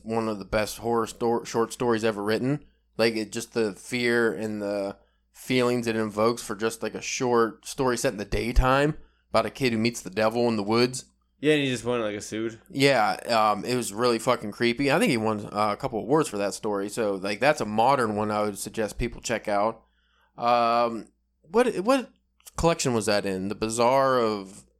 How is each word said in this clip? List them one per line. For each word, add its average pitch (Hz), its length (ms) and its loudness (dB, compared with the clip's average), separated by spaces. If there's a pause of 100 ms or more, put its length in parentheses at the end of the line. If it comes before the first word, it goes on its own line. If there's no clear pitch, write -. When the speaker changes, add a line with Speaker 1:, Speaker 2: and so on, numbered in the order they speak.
Speaker 1:
one 113 260 -2
of 104 100 -4
the 95 80 -12
best 107 320 -2
horror 113 280 0
sto-, 117 380 -2
short 113 300 -2
stories 113 300 0
ever 104 180 0
written. 110 420 0 (320)
Like, 110 200 2
it, 107 140 -4
just 117 220 -10
the 110 220 0
fear 120 580 2
and 107 300 -6
the 101 340 -4 (380)
feelings 123 520 0
it 113 100 -2
invokes 110 460 0
for 110 120 -10
just, 110 280 -4
like, 107 120 -6
a - 80 -10
short 117 640 0
story 131 320 0
set 135 140 0
in 95 60 -10
the 104 60 -8
daytime 127 720 2 (340)
about 110 160 2
a 104 40 -8
kid 127 220 0
who 110 60 0
meets 117 220 0
the - 100 -14
devil 113 380 2
in 113 80 2
the 101 60 0
woods. 120 420 2 (380)
Speaker 2:
Yeah, 151 120 4
and 143 100 2
he 135 60 0
just 113 160 -6
won, 120 160 -2
like, 104 140 -4
a 101 40 -10
suit. 110 380 -6 (120)
Speaker 1:
Yeah, 131 420 4 (400)
um, 98 120 -4
it 123 100 -2
was 104 200 -4
really 117 240 2
fucking 117 340 -2
creepy. 120 400 0
I - 60 2
think 247 120 2
he 127 60 2
won, 110 300 -2
uh, 104 260 0
a 104 40 -6
couple 120 240 -6
awards 139 280 0
for 104 80 -8
that 101 160 -2
story. 101 380 -4
So, 104 240 -2
like, 101 260 -6
that's 143 220 2
a - 20 -4
modern 113 520 2
one 107 140 -2
I 107 120 0
would 104 160 -4
suggest 107 400 -6
people 117 240 -6
check 110 260 -4
out. 107 320 0 (560)
Um, 120 720 2 (440)
what, 226 280 2
what 240 320 0 (480)
collection 165 340 0
was 107 140 0
that 104 180 2
in? 95 240 -4
The 104 60 -6
Bazaar 123 640 2
of 104 460 -2 (160)